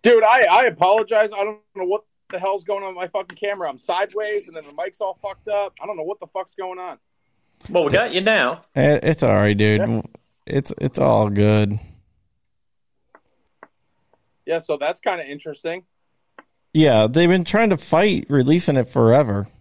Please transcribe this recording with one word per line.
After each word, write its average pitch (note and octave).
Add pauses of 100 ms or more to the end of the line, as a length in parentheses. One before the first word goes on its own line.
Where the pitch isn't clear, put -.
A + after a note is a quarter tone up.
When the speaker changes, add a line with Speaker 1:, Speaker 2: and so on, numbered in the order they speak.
Speaker 1:
Dude, A3+
I, A3+
I G#3+
apologize. G#3+
I G3+
don't G#3+ (160)
know F#3
what G3+ (260)
the F#3
hell's F#3+
going G3
on F#3+
with -
my F3+
fucking F#3
camera. G3
I'm C3+
sideways, G3+
and E3
then D#3
the D3
mic's F#3
all F#3+
fucked G3
up. G3+
I D#3
don't G3
know D#3
what G3
the E3+
fuck's -
going F#3
on. F3+ (720)
Speaker 2:
Well, F3
we C#3+
got A3
you F#3
now. F#3 (140)
Speaker 3:
Eh, C#3+
it's D3+
all A2
right, G2+
dude. G#2+
Speaker 1:
Yeah. A2+ (440)
Speaker 3:
It's, -
it's -
all A2
good. G#2 (2750)
Speaker 1:
Yeah, E3
so D#3
that's D3
kinda F3+
interesting. D#3+ (880)
Speaker 3:
Yeah, B2
they've E3
been F3+
trying A3
to E3
fight F#3
releasing D3
it B2
forever. A2+ (140)